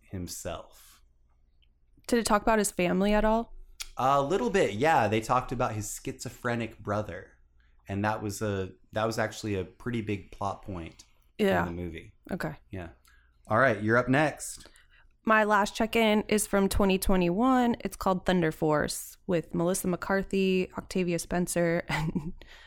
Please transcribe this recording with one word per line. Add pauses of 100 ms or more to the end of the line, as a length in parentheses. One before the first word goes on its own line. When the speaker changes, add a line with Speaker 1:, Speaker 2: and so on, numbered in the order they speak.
(100)
Speaker 1:
himself. (1080)
Speaker 2:
Did
it
talk
about
his
family
at
all? (440)
Speaker 1:
A
little
bit,
yeah.
They
talked
about
his
schizophrenic
brother, (600)
and
that
was
a, (220)
that
was
actually
a
pretty
big
plot
point (340)
Speaker 2:
Yeah.
Speaker 1:
in
the
movie. (180)
Speaker 2:
Okay. (180)
Speaker 1:
Yeah. (600)
All
right,
you're
up
next. (560)
Speaker 2:
My
last
check-in
is
from
twenty
twenty-one.
It's
called
Thunder
Force (100)
with
Melissa
McCarthy, (100)
Octavia
Spencer,
<laughs>
and (340)